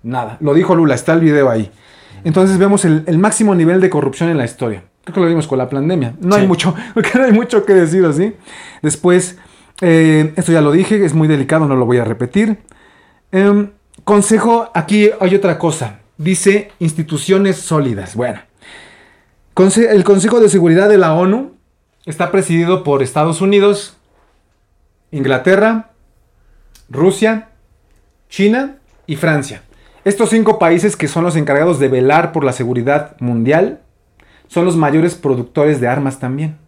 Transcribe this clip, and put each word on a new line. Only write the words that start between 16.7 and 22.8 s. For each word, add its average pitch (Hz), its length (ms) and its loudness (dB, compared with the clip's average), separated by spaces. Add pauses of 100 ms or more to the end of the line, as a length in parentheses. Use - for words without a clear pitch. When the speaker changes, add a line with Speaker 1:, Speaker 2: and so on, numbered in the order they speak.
Speaker 1:
instituciones 175 800 -2
sólidas. 110 580 -4
Bueno, - 240 -6 (1120)
conse-, 214 380 2
el 202 120 4
Consejo 202 360 2
de 214 100 6
Seguridad 175 400 2
de 208 80 6
la 165 160 4
onu 190 380 -2 (560)
está 170 240 -6
presidido 180 520 0